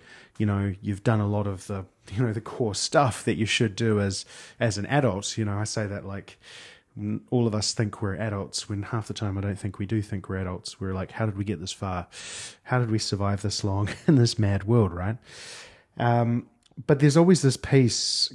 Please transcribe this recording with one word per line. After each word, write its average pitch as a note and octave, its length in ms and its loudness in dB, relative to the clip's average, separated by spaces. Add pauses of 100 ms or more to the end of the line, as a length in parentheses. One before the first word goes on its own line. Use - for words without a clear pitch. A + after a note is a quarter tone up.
(380)
You G#2+ 80 2
know, G2+ 360 0
you've G2 220 -4
done A2 180 4
a G#2 60 2
lot G#2 200 0
of F#2+ 200 -8
the, F#2+ 180 -6 (260)
you G2+ 100 -2
know, A#2 120 0
the A2 80 -6
core G#2 340 -4
stuff - 480 2
that A2 120 2
you G#2+ 100 2
should G#2 300 2
do A2 260 2
as, G2 240 0 (340)
as A#2 180 2
an G2+ 100 -4
adult." A2+ 500 0
You A2+ 80 0
know, G2+ 120 -2
I G#2 60 -2
say G#2+ 240 -4
that G2 180 -6
like G2 320 -12 (600)
n-, G#2 240 -4 (100)
all A#2+ 160 4
of G#2+ 80 0
us G#2+ 180 -2
think G#2+ 280 -2
we're G2 160 -2
adults G2+ 500 -6
when G2+ 160 -4
half A2 240 -6
the G#2 60 -8
time G2 240 -4
I G2 40 -2
don't G2+ 160 -2
think - 220 -6
we G2+ 60 -4
do G#2+ 160 0
think G2 260 -8
we're F#2+ 140 -4
adults. F#2 400 -8
We're F#2+ 120 -4
like, F#2 180 -6
"How - 140 -4
did G2+ 120 -4
we G2+ 80 -2
get F#2+ 160 -4
this F#2 100 -8
far? F2+ 360 -6 (560)
How B2+ 140 0
did A#2+ 140 0
we A2 80 2
survive G2+ 420 -2
this - 220 -4
long G2+ 340 0
<laughs> - 100 -20
in E3 80 8
this A#2+ 220 4
mad G2 280 0
world," G#2+ 280 4
right? G2 240 -4 (800)
Um, A#2+ 500 2 (380)
but C#3 140 4
there's D3 180 6
always E3+ 240 8
this C3+ 160 4
piece - 760 2